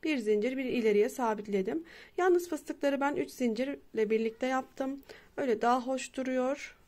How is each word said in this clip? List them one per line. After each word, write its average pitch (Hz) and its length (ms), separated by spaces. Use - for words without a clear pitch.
Bir 302 140
zincir, 214 400
bir 269 80
ileriye 220 440
sabitledim. 220 720
Yalnız 349 320
fıstıkları 277 520
ben 285 140
üç - 160
zincirle 233 760
birlikte 220 380
yaptım. 262 560
Öyle 247 240
daha 240 260
hoş 262 280
duruyor. 254 600